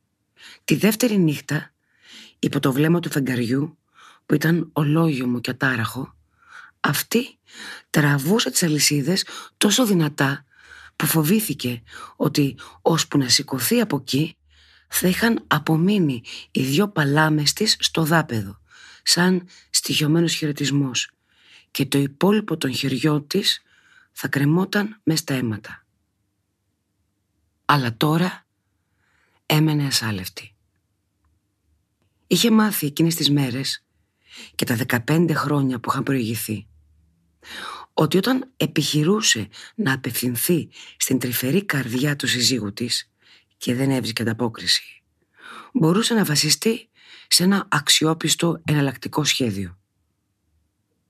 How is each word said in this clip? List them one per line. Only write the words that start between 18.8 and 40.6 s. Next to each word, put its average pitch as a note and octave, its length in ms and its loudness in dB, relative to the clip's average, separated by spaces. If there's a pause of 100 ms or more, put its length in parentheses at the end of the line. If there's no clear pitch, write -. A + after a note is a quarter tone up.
σαν F3+ 440 2 (240)
στοιχειωμένος D#3+ 640 0
χαιρετισμός, C#3 760 -2 (600)
και - 160 -2
το C#3 120 0
υπόλοιπο F3 580 0
των C3+ 160 -2
χεριών D3 540 -2
της - 360 -2 (500)
θα - 160 -10
κρεμόταν F#3 760 0
μες D#3 160 0
στα - 160 -4
αίματα. A#2 500 -6 (1800)
Αλλά B2 320 0
τώρα E3+ 500 0 (1000)
έμενε D3+ 400 2
ασάλευτη. G#2+ 680 -6 (1700)
Είχε G3+ 240 2
μάθει G#3+ 360 2
εκείνες E3 280 2
τις D#3 160 0
μέρες C3+ 540 0 (680)
και - 100 -4
τα B2 120 0
δεκαπέντε D3 580 2
χρόνια C#3 460 0
που - 100 -2
είχαν C3+ 120 -2
προηγηθεί, A2+ 640 -4 (1300)
ότι D#3 240 2
όταν B3+ 400 -2
επιχειρούσε D3+ 920 0 (260)
να E3 180 -2
απευθυνθεί B2+ 760 -2 (280)